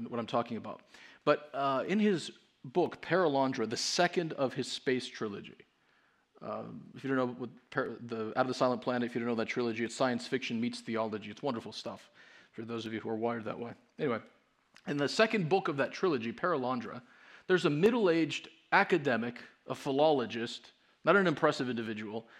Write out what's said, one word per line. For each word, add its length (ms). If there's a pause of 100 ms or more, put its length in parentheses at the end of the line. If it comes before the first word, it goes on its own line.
what 120
I'm 80
talking 300
about. 240 (440)
But, 300
uh, 320
in 120
his 320 (320)
book, 380
Perelandra, 680
the 80
second 580
of 200
his 180
space 360
trilogy, 480 (880)
uh, 180 (340)
if 80
you 40
don't 100
know 220
what 100 (220)
per-, 240 (100)
the 240
Out 140
of 60
the 40
Silent 300
Planet, 260
if 60
you 60
don't 80
know 60
that 120
trilogy, 360
it's 120
science 320
fiction 340
meets 180
theology. 520
It's 100
wonderful 300
stuff 400 (400)
for 100
those 240
of 80
you 60
who 100
are 60
wired 300
that 140
way. 120 (260)
Anyway, 220 (680)
in 120
the 120
second 400
book 180
of 100
that 140
trilogy, 400
Perelandra, 720 (460)
there's 180
a 40
middle-aged 800 (240)
academic, 680 (280)
a 60
philologist, 960 (340)
not 120
an 100
impressive 420
individual, 600 (120)